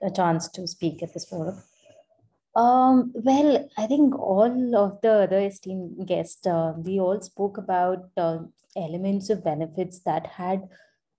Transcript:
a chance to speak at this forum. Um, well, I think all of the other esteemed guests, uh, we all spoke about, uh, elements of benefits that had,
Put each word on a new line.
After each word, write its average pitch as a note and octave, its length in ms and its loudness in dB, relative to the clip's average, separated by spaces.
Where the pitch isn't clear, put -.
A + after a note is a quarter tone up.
a G3 80 -2
chance E3+ 380 0
to F3+ 180 -12
speak E3 360 -6
at - 100 -10
this - 140 -14
forum. F#3 340 -10
Um, B3+ 580 4
well, C4 640 2
I G#3+ 100 -2
think C#4 320 4
all A#3+ 560 2
of G3+ 280 2
the A3+ 80 4
other G3 300 4
esteemed F#3+ 640 -8
guests, E3 400 -6
uh, E3 320 0
we F#3 200 -4
all F#3+ 220 0
spoke G3+ 380 -6
about, F3+ 580 -2
uh, E3 220 -2
elements F#3+ 540 -4
of G#3 140 -4
benefits D#3+ 560 -4
that E3 260 -4
had, F#3+ 420 -6